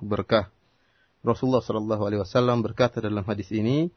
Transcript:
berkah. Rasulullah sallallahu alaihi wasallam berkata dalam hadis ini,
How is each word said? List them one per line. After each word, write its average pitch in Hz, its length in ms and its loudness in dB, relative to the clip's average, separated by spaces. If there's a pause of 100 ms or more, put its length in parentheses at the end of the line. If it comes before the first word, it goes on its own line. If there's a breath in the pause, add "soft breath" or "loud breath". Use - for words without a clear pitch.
berkah. 104 480 0 (720)
Rasulullah 117 400 2
sallallahu 110 400 -2
alaihi 104 160 -2
wasallam 123 400 2
berkata 117 400 0
dalam 104 240 -2
hadis 101 240 -6
ini, 123 480 0